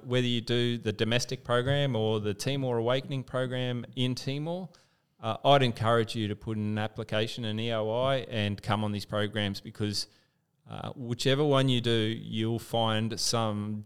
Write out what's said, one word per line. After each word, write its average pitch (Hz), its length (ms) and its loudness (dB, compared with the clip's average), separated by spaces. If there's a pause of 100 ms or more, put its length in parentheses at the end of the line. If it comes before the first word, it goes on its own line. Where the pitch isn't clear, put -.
whether 123 220 2
you 120 140 2
do 120 380 0
the 107 140 -2
domestic 120 520 0
program 131 500 2
or 110 260 2
the 104 140 0
Timor 131 440 -2
Awakening 131 460 0
program 127 600 -4 (120)
in 127 180 2
Timor, 156 540 -6 (540)
uh, 113 220 -2
I'd 139 180 10
encourage 117 540 2
you 110 120 0
to 104 80 -4
put 110 200 -6
in 107 80 -4
an 107 140 -2
application, 110 680 -4
an 107 160 -4
E 117 120 -2
O 107 180 -2
I, 131 260 2 (140)
and 104 300 0
come 107 240 0
on 104 80 -2
these 101 120 -4
programs 104 560 -2
because, 104 460 -6 (640)
uh, 110 260 -10
whichever 131 480 0
one 135 240 4
you 123 120 4
do, 113 420 2
you'll 110 380 -2
find 110 600 0
some 107 640 -2